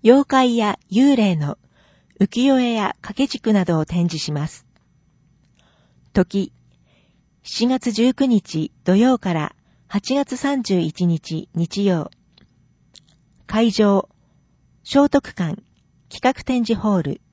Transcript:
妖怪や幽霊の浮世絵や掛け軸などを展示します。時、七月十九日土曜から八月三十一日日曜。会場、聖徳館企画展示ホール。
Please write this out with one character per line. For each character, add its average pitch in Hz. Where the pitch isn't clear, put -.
妖 262
怪 254
や 214
幽 269
霊 208
の 147
浮 226
世 269
絵 247
や 214
掛 -
け 269
軸 -
な 196
ど 165
を 156
展 175
示 165
し 151
ま 147
す。 -
時、 190
七 -
月 254
十 233
九 277
日 196
土 185
曜 247
か 185
ら 151
八 233
月 277
三 277
十 185
一 165
日 160
日 175
曜。 180
会 226
場、 202
聖 285
徳 -
館 170
企 -
画 254
展 247
示 226
ホ 208
ー 170
ル。 139